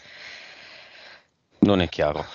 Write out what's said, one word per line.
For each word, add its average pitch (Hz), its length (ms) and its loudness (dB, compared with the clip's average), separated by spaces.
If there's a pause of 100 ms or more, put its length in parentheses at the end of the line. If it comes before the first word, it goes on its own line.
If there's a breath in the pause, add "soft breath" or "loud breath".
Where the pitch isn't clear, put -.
(1600 loud breath)
Non 101 200 4
è 82 80 0
chiaro, 76 340 -2 (120)